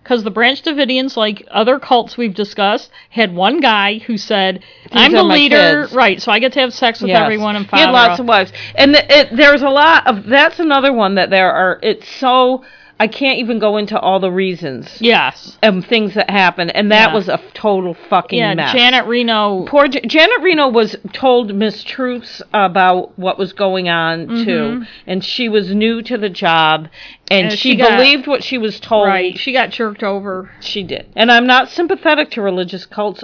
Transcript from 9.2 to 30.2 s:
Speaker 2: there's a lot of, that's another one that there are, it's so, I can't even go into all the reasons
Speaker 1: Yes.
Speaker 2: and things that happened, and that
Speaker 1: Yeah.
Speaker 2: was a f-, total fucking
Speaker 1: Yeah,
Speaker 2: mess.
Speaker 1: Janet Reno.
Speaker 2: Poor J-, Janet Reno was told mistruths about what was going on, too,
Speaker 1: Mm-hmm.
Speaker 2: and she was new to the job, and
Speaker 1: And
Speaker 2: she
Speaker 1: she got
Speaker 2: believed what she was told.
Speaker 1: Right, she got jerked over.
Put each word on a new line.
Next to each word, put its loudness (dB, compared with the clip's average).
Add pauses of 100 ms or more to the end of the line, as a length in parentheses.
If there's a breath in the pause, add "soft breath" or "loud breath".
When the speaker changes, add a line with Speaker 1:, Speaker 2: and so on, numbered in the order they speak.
Speaker 2:
there's 6
a 0
lot 4
of, -2
that's 2
another 2
one 0
that 0
there 2
are, 0
it's -4
so, 0 (340 loud breath)
I 0
can't -2
even -4
go 0
into -4
all 0
the -2
reasons -6
Speaker 1:
Yes. -2
Speaker 2:
and 2
things 0
that -2
happened, 0
and 0
that 6
Speaker 1:
Yeah. -4
Speaker 2:
was -2
a -2
f-, -8
total -2
fucking -2
Speaker 1:
Yeah, 0
Speaker 2:
mess. -2
Speaker 1:
Janet 2
Reno. -2
Speaker 2:
Poor 2
J-, -4
Janet 2
Reno 2
was 0 (160)
told 0
mistruths -6 (120)
about 0
what -4
was -6
going -4
on, -4
too, -8
Speaker 1:
Mm-hmm. -4 (240 loud breath)
Speaker 2:
and -6
she -4
was -2
new -2
to -6
the -6
job, 0 (440 loud breath)
and 0
Speaker 1:
And -4
Speaker 2:
she 0
Speaker 1:
she 2
got 2
Speaker 2:
believed 2
what -2
she -6
was -6
told. 0
Speaker 1:
Right, -2
she -8
got 0
jerked -8
over. -6